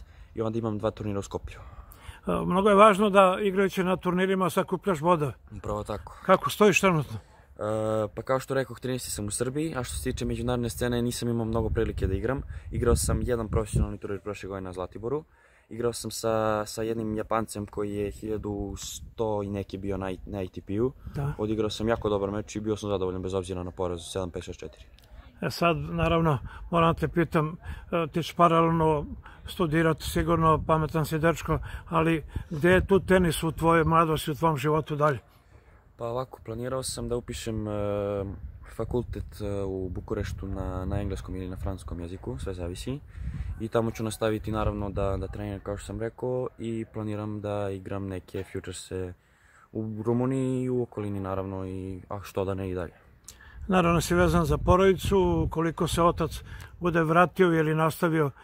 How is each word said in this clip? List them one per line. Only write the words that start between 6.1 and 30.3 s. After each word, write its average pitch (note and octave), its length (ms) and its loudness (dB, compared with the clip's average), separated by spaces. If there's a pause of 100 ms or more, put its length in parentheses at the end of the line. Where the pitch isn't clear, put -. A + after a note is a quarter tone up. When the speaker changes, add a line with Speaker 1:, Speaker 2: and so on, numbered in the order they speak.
Speaker 2:
Kako F#3 240 4
stojiš G#3 320 6
trenutno? D#3 360 2
Speaker 1:
E, - 420 -18 (560)
pa A#2 60 -6
kao C3 180 0
što C3+ 140 -6
rekoh, B2+ 260 -4
trinaesti B2+ 320 -6
sam G#2 140 -4
u G#2 60 -6
Srbiji, C#3+ 440 -4
a B2+ 80 -4
što - 120 -6
se - 80 -6
tiče B2 220 -4
međunarodne A#2+ 440 -2
scene A#2+ 320 0
nisam A#2+ 280 -2
imao A#2 160 0
mnogo A2+ 240 0
prilike G#2+ 380 -2
da F#2+ 60 -2
igram. A2+ 280 -2 (300)
Igrao A#2 240 4
sam A2+ 260 2
jedan A2+ 280 0
profesionalni G#2+ 480 0
turnir G2+ 240 -6
prošle G2+ 280 -8
godine F#2+ 160 -6
na F2+ 80 -8
Zlatiboru. G#2+ 500 -6 (460)
Igrao A#2 240 -2
sam A2 180 -8
sa, A2 540 0
sa A2 180 -6
jednim A2 320 -2
Japancem G#2+ 500 -2
koji G#2 300 -4
je G2+ 160 -2
hiljadu G#2 680 -6
sto - 640 -4
i G2 60 -4
neki G2 280 -4
bio F#2+ 200 -4
na F#2+ 140 -4
I-, F#2 140 -10
na G2+ 140 -6
A F#2 80 -4
T F2+ 140 -14
P-u. A2 300 -2 (240)
Speaker 2:
Da. C#3+ 220 -2
Speaker 1:
Odigrao G#2+ 320 0
sam G#2+ 180 -2
jako A2 220 2
dobar G2 220 0
meč G#2 240 -6
i G#2 40 -6
bio G#2+ 180 -2
sam G2+ 120 -6
zadovoljan F#2 320 -2
bez F#2 120 -4
obzira F#2 300 -2
na F2+ 80 -8
poraz F2 300 -4 (100)
sedam F#2 200 -4
pet, F2 120 -8
šest - 160 -12
četiri. - 260 -14 (560)
Speaker 2:
E E3 80 0
sad, E3+ 280 2
naravno, E3 600 2 (320)
moram E3 240 4
te D#3+ 120 -2
pitam, D#3+ 500 2 (340)
e, E3 160 0
ti D#3+ 160 -2
si - 120 -10
paralelno E3 720 6 (420)
studirati, D#3+ 560 2
sigurno D#3+ 640 4